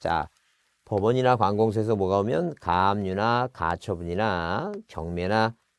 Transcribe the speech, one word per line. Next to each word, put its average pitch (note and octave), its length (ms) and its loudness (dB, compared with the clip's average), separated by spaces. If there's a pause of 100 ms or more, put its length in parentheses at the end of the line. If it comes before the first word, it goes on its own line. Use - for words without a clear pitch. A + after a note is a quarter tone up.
자, E2 280 -2 (580)
법원이나 B2 500 2
관공서에서 G#2+ 580 2
뭐가 G2 260 2
오면 D3+ 360 -2
가압류나 G2+ 960 0
가처분이나 F2+ 1200 -4 (160)
경매나 F#2 640 -2 (240)